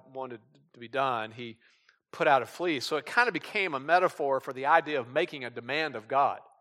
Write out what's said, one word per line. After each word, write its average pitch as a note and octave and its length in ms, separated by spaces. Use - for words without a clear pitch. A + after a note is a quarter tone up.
wanted B2+ 300
to B2 40
be A#2 80
done, A#2+ 460
he A#2 260
put D#3+ 160
out C3+ 140
a A2+ 40
fleece. D#3+ 400
So D#3 120
it C3+ 80
kinda A#3 260
became F3+ 400
a C3 80
metaphor D#3 580
for C#3 140
the C3 140
idea D3+ 340
of A#2 80
making C#3+ 380
a A#2 40
demand B2+ 460
of G#2 120
God. C3 320